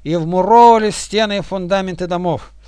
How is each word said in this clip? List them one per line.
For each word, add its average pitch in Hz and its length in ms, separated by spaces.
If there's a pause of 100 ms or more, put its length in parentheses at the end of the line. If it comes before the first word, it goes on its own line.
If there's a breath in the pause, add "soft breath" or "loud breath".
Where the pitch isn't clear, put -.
и 156 120
вмуровывали 214 760
в - 60
стены 208 420
и 185 40
фундаменты 185 640
домов, 175 460 (160 loud breath)